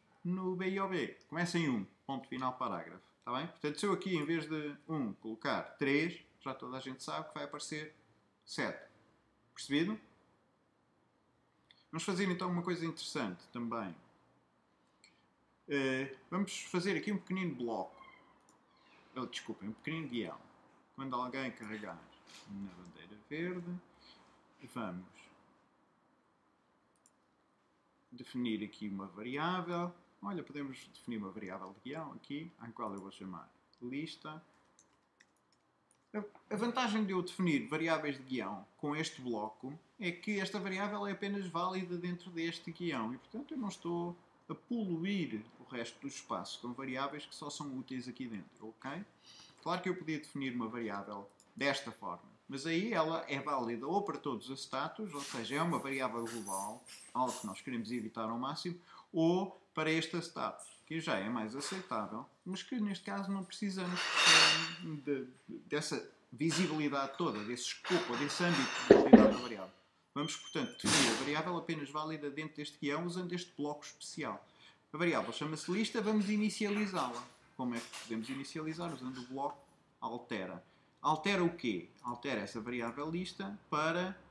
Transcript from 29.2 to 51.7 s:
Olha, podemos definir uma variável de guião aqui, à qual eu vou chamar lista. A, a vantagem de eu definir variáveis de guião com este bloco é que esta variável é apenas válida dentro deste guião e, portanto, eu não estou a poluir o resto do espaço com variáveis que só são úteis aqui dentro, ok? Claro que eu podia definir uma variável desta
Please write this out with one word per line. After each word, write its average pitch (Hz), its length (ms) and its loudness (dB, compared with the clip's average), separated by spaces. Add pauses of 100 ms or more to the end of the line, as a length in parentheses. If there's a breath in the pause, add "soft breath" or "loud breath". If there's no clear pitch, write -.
Olha, 196 200 -4
podemos 139 520 -8
definir - 240 -6
uma 98 140 -4
variável 92 420 -8
de - 160 -14
guião 151 240 -8
aqui, 156 360 -8 (100)
à 117 100 -12
qual 110 240 -6
eu 98 80 -8
vou 95 100 -12
chamar 92 400 -12 (300)
lista. 156 600 -8 (1700)
A, - 400 -8
a - 20 0
vantagem 226 500 2
de 190 60 -2
eu 185 100 2
definir 170 460 2
variáveis 151 500 0
de 131 60 -12
guião 107 420 -4 (120)
com 147 180 -2
este 156 260 -4
bloco 123 560 -4 (220)
é 180 120 0
que 196 280 -2
esta 190 200 -2
variável 202 460 -2
é 202 60 -2
apenas 202 360 -2
válida 180 500 0
dentro 175 340 -4
deste 165 400 -4
guião 135 420 -2
e, 135 40 -6
portanto, - 360 -10
eu 311 40 -4
não 214 100 -2
estou 175 500 -2 (320)
a 160 60 -4
poluir 175 880 0 (160)
o 131 100 -18
resto 117 300 -6
do 139 80 -8
espaço - 540 -6
com 120 120 -6
variáveis 135 520 -4
que - 100 -16
só 151 140 -8
são 143 280 -6
úteis 131 300 -6
aqui 127 200 -8
dentro, 107 420 -10
ok? 143 340 -8 (580 loud breath)
Claro 175 200 0
que 190 80 0
eu 175 60 2
podia 156 220 -4
definir 135 380 -4
uma 113 140 0
variável 101 600 -6 (240)
desta 131 380 0